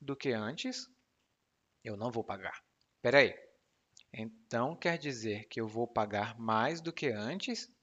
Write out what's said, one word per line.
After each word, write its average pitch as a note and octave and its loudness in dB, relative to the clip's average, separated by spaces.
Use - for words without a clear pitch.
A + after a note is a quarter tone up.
do C#3 -4
que C3+ 0
antes?" A#2+ -4
"Eu G#2+ -6
não A2+ -4
vou A2+ -2
pagar." F#2+ -8
"Peraí, B2 8
então A#2+ -2
quer E3+ 0
dizer A2+ -4
que - -4
eu A2+ 0
vou A2+ -2
pagar G#2+ 0
mais A2+ 2
do E3 -6
que D#3 -2
antes?" C3+ -4